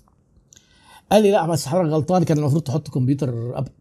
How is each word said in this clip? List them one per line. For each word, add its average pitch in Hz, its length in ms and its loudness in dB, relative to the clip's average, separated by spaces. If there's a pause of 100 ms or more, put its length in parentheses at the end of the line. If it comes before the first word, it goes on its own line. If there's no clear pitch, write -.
(1120)
قال 214 100 6
لي: 196 100 6
"لا، 175 140 2
بس 170 200 -2
حضرتك 160 240 0
غلطان، 170 340 0
كان 156 140 0
المفروض 147 240 0
تحط 147 260 -6
كمبيوتر 127 680 -2
ابل". 127 120 -6 (100)